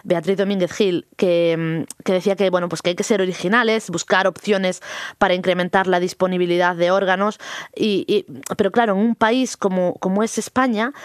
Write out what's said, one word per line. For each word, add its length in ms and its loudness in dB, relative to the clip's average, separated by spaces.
Beatriz 320 0
Domínguez 360 0
Gil, 340 0
que, 720 2
mm, 160 -20
que 80 0
decía 240 0
que, 140 0
bueno, 180 0
pues 140 -6
que 80 0
hay 40 -2
que 100 -4
ser 180 0
originales, 680 0
buscar 380 0
opciones 560 -2
para 160 4
incrementar 540 2
la 120 2
disponibilidad 800 0
de 140 2
órganos. 480 0
Y, 320 0
y, 200 0
pero 120 2
claro, 260 2
en 20 0
un 160 2
país 420 0
como, 380 0
como 280 -2
es 140 -4
España, 560 0